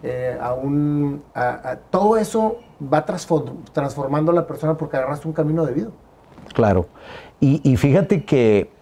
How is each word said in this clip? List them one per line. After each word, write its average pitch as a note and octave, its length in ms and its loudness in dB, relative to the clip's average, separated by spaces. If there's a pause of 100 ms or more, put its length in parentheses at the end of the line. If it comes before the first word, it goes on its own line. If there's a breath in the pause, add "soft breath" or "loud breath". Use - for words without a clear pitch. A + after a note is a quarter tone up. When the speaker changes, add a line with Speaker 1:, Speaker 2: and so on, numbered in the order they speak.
Speaker 1:
eh, B2+ 380 -6
a B2 120 -4
un, C#3+ 680 -2 (120)
a, B2 360 -4
a, C3 60 -6
todo G#3 420 0
eso A3 400 -2 (340)
va D3+ 140 2
transform-, D3+ 680 -4
transformando C#3+ 580 -2
a E3+ 40 4
la E3+ 120 2
persona D#3 300 -2
porque C#3+ 220 -4
agarraste C#3+ 280 -4
un D#3+ 80 -6
camino D#3 320 0
de A#2+ 60 -4
vida. G3 160 -4 (640)
Speaker 2:
Claro. G2 320 4 (540 loud breath)
Y, D3 280 4
y B2+ 80 4
fíjate D3 480 2
que A2 460 4 (120)